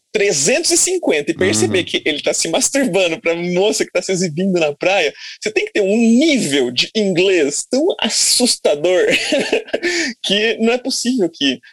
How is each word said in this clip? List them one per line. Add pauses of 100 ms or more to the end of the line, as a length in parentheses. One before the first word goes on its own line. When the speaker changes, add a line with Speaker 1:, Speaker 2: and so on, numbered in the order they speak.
(120)
Speaker 1:
trezentos
e
cinquenta
e
perceber
Speaker 2:
Uhum.
Speaker 1:
que
ele
tá
se
masturbando
pra
moça
que
tá
se
exibindo
na
praia, (280)
você
tem
que
ter
um
nível
de
inglês
tão (140)
assustador
<laughs>
que
não
é
possível
que, (160)